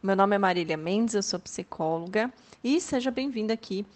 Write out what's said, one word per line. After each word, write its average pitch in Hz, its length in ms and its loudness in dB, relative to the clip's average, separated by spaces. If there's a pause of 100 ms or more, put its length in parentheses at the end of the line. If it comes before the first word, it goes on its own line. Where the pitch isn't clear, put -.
O 196 40 -4
meu 196 100 4
nome 196 200 6
é - 20 4
Marília 175 400 2
Mendes, 208 360 0
eu 202 80 2
sou 185 160 -4
psicóloga 175 920 -4 (320)
e 285 160 4
seja 262 300 0
bem-vinda 240 420 -2
aqui 202 320 -4 (120)